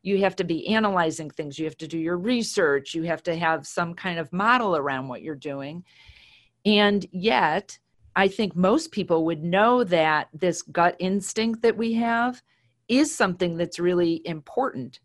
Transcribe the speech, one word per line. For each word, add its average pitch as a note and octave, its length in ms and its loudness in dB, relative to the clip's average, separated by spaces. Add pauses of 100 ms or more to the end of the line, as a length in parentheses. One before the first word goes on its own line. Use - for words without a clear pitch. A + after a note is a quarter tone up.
You G3 180 0
have F#3+ 180 2
to G3 60 -2
be F3 240 -4
analyzing F3 600 0
things. D3 280 -10
You D#3 80 -4
have D#3 120 -8
to D#3+ 100 -12
do E3 100 -8
your E3 200 -2
research. F3+ 760 0
You E3 100 -4
have E3 200 -4
to E3 140 -2
have D#3+ 300 0
some E3+ 260 -4
kind E3+ 260 -6
of E3 140 -8
model G#3 420 2
around C3+ 320 -2
what A#2+ 140 -10
you're D3 140 -8
doing. C#3+ 500 -10 (800)
And G3+ 460 4
yet, F3 640 0 (380)
I G3 120 4
think F#3+ 280 -2
most G3 360 2
people E3 340 0
would D#3+ 180 -2
know G#3+ 420 4
that D#3 480 2
this E3 280 -2
gut F3 380 2
instinct G#3+ 600 -2
that A3+ 160 2
we A3+ 160 -2
have A#3 480 -2 (480)
is C#4 240 4
something F3+ 420 0
that's E3+ 240 -4
really F3 460 2
important. D#3 800 -6